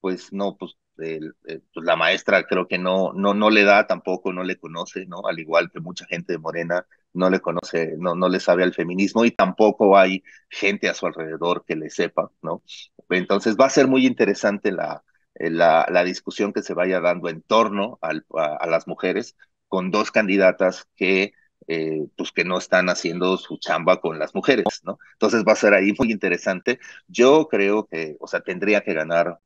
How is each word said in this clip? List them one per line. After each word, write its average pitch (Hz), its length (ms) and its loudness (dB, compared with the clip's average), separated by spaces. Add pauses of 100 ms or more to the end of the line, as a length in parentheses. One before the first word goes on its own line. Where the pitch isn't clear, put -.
pues 92 320 -6
no, 98 240 -4
pues, - 180 -14 (220)
el, 80 360 -10 (140)
eh, 80 140 -14 (120)
pues 82 120 -10
la 82 100 2
maestra 90 500 2
creo 90 220 -2
que 92 100 -4
no, 92 360 0
no, 98 200 0
no 107 160 4
le 104 140 6
da 101 240 6
tampoco, 92 460 -4
no 92 100 -6
le 92 140 -6
conoce, 85 480 -12
¿no? 92 200 -12
Al 85 140 -4
igual 82 320 0
que 87 80 -16
mucha 87 260 -14
gente 87 280 -8
de 82 60 -6
Morena 85 460 -6 (280)
no 92 160 0
le 92 100 0
conoce, 82 580 -4
no, 87 160 -4
no 90 140 0
le 90 140 0
sabe 90 220 2
al 90 100 0
feminismo 92 500 -2
y 120 80 4
tampoco 98 680 4
hay 95 260 4 (260)
gente 101 400 -2
a - 40 -4
su - 120 -8
alrededor 82 600 -4
que 80 120 -4
le 78 120 -10
sepa, - 420 -4 (100)
¿no? 85 220 -8 (460)
Entonces 95 460 0
va 131 120 6
a - 20 2
ser 135 180 4
muy 131 180 4
interesante 104 680 0
la, 78 300 -6 (320)
eh, 82 140 -4
la, 82 400 4
la 87 140 2
discusión 95 480 -4
que 104 120 -6
se 98 100 -10
vaya 92 260 0
dando 87 300 -2
en 82 120 -10
torno 107 600 0
al, 78 240 -8 (100)
a, 76 220 -2
a 85 100 -6
las 82 200 -2
mujeres 92 500 -6 (320)
con 92 200 -4
dos 104 220 -2
candidatas 95 720 2 (120)
que, 95 360 0 (340)
eh, 80 400 -6 (100)
pues 87 140 -8
que 85 120 -2
no 92 140 -2
están 92 320 0
haciendo 90 480 -2
su - 200 -12
chamba 85 440 0
con 80 180 -4
las 78 160 -6
mujeres, 104 480 0
¿no? 95 160 -12 (140)
Entonces 110 340 0
va 107 60 6
a - 20 6
ser 104 180 4
ahí 101 240 4
muy 120 140 0
interesante. 95 680 -2 (280)
Yo 135 400 4
creo 104 420 0
que, 78 300 -8
o 80 80 -16
sea, 90 140 -4
tendría 101 400 0
que 101 120 -6
ganar 82 520 0